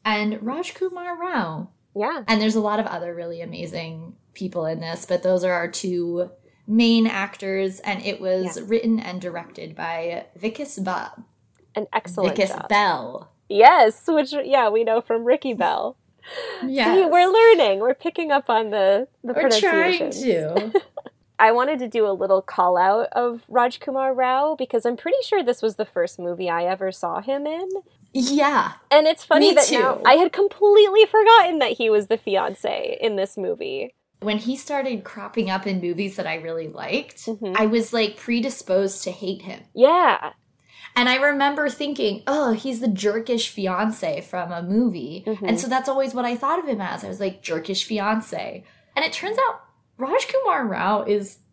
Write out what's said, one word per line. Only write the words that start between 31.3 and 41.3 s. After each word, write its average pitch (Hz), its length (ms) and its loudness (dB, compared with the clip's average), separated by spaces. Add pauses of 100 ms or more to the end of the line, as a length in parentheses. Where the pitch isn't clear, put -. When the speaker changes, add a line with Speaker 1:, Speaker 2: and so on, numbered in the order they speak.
Speaker 2:
that 233 120 2
he 233 160 -2
was 208 200 2
the 226 100 0
fiancé - 840 -4
in 220 160 -2
this 196 220 -4
movie. 180 560 -6 (260)
Speaker 1:
When 214 180 -2
he 233 180 -4
started 262 480 -6
cropping 202 440 -6
up 190 160 -4
in 190 160 -4
movies 175 360 -6
that 175 100 -6
I 160 80 -6
really 165 340 -8
liked, 160 580 -10
Speaker 2:
Mm-hmm. 208 300 -8
Speaker 1:
I 220 100 2
was, 226 260 0
like, 214 240 -2
predisposed 220 880 -2
to 180 80 -6
hate 185 300 -8
him. - 180 -16 (140)
Speaker 2:
Yeah. 285 580 4 (640)
Speaker 1:
And 240 120 2
I 254 140 2
remember 285 460 2